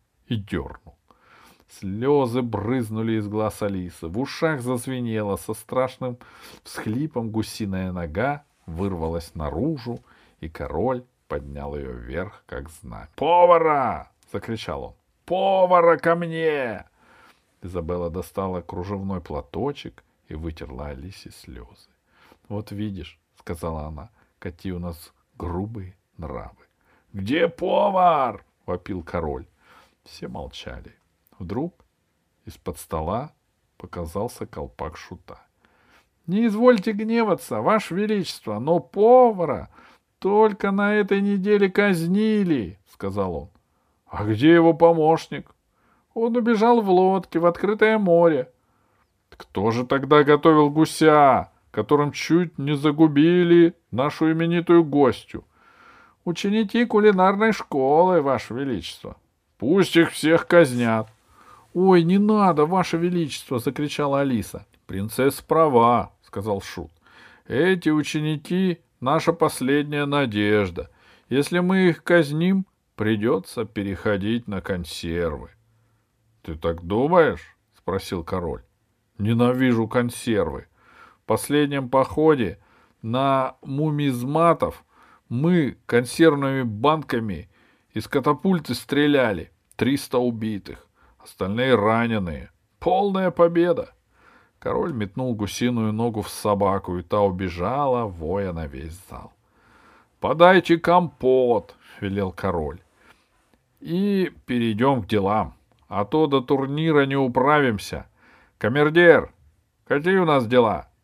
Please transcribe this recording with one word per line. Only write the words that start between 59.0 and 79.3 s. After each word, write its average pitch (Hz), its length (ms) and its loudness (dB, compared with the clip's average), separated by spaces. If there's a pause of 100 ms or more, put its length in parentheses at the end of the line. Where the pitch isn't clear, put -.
«Пусть 170 400 2
их 165 160 4
всех 160 340 2
казнят». 120 640 4 (640)
«Ой, 180 280 6
не 180 160 2
надо, 202 480 2
Ваше 175 300 -2
Величество!» 165 640 -4
закричала 143 600 -2
Алиса. 131 460 -4 (200)
«Принцесса 120 580 -2
права», 123 680 4 (100)
сказал 101 380 -6
Шут. - 300 -12 (560)
«Эти 175 420 0
ученики — 156 920 -2 (200)
наша 151 320 0
последняя 147 720 0
надежда. 104 840 0 (380)
Если 143 320 0
мы 185 300 4
их 156 120 -2
казним, 170 640 2 (300)
придется 113 680 -2
переходить 104 840 -4
на 98 120 -8
консервы». 85 880 -6 (920)
«Ты 85 120 -12
так 82 280 -6
думаешь?» 123 720 0 (200)
спросил 92 480 -6
король. 87 380 -8 (560)
«Ненавижу 120 680 2